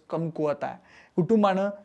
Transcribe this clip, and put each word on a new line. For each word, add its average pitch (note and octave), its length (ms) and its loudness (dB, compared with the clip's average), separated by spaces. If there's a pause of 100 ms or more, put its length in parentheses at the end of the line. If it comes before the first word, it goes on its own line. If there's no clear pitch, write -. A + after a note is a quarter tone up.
कमकुवत D#3 540 -4
आहे. C3 120 -8 (400)
कुटुंबानं G3 520 2 (160)